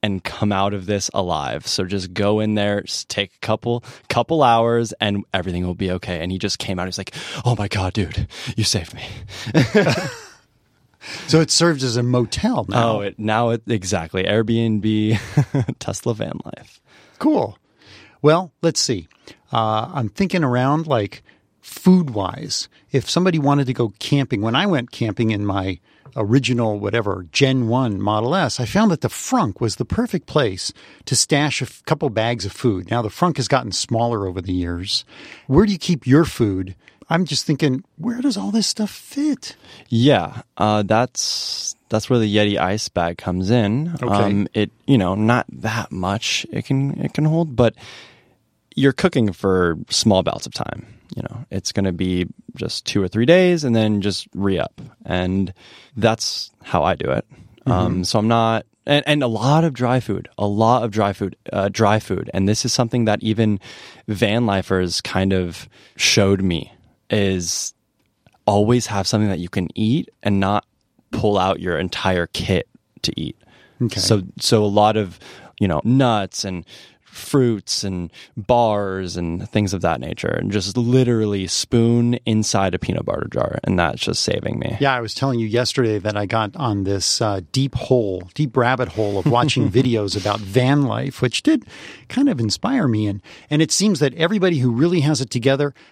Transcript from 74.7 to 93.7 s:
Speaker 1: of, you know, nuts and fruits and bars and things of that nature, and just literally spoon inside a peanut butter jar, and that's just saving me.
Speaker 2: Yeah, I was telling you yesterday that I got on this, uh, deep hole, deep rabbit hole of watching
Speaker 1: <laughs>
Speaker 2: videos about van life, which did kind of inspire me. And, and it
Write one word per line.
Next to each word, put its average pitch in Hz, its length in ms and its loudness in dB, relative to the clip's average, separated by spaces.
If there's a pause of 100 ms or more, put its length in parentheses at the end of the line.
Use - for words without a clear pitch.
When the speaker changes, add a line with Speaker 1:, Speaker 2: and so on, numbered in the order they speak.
Speaker 1:
of, 98 240 -4 (400)
you 101 80 2
know, 78 160 0
nuts 117 600 2
and 92 200 -8 (380)
fruits - 800 -2
and 90 300 -6 (240)
bars 101 800 0
and 87 320 -4
things 101 240 0
of 95 80 -4
that 82 200 0
nature, - 280 -6
and 85 240 -2
just 101 240 -2
literally 117 720 2
spoon 120 640 2 (140)
inside 104 480 2
a 92 40 -2
peanut - 280 -2
butter - 260 -2
jar, - 320 -2
and 92 140 2
that's 82 240 0
just - 200 -2
saving - 360 -2
me. - 220 -4
Speaker 2:
Yeah, 139 140 2
I 123 60 -4
was 110 140 -8
telling 135 240 -2
you 113 80 -2
yesterday 117 520 0
that 101 160 -2
I 104 120 -2
got 110 300 -2
on 104 280 0
this, 98 380 -2
uh, 101 180 0 (120)
deep 135 220 0
hole, 98 600 0
deep 151 200 -4
rabbit 123 340 2
hole 104 300 -2
of 92 60 -4
watching 120 460 2
Speaker 1:
<laughs> - 0 -
Speaker 2:
videos 104 500 0
about 101 200 -2
van 127 420 2
life, 127 400 -4
which 127 200 -2
did 302 220 2 (460)
kind 285 180 2
of 175 100 0
inspire 170 480 0
me. 107 200 2
And, 101 160 -4 (260)
and 151 140 2
it 156 100 0